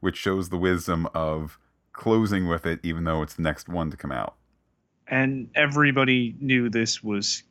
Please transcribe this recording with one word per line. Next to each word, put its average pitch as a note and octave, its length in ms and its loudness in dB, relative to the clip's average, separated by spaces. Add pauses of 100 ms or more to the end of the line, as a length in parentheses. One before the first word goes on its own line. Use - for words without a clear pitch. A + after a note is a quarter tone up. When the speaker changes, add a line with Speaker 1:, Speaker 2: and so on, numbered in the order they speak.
Speaker 1:
which F#2 160 -2
shows F#2+ 320 -2
the F#2 80 -4
wisdom E2+ 560 0
of D#2 440 -4 (360)
closing G#2 540 2
with E2+ 180 0
it, E2 180 -2
even E2+ 200 -4
though D#2+ 180 0
it's D2+ 140 -8
the E2 80 -4
next D#2+ 260 -2
one E2 220 -4
to D#2 60 -10
come C#2+ 140 -8
out. A1+ 240 -6 (720)
Speaker 2:
And C3 480 0
everybody C3+ 840 4
knew B2+ 280 2
this A2+ 340 0
was G#2 480 -4